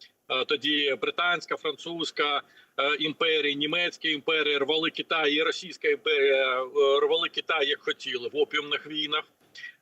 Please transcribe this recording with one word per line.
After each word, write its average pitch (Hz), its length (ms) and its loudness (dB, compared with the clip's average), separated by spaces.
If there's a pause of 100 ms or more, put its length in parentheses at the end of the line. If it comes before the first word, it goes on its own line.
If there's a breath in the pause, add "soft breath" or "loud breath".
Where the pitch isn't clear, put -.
(280 loud breath)
е, 127 160 0
тоді 147 560 0
британська, 165 560 -2
французька, 151 840 -4 (360 soft breath)
е, 143 180 2
імперія, 151 580 0
німецька 160 540 -2
імперія 147 500 0
рвали 156 320 0
Китай, 151 440 0
і 151 80 2
Російська 160 460 -4
імперія, 139 720 2
е, 139 380 4
рвали 151 280 2
Китай, 156 400 -2
як 143 120 -2
хотіли, 127 520 -6
в 135 40 -6
опіумних 147 500 0
війнах. 151 380 -4 (580 loud breath)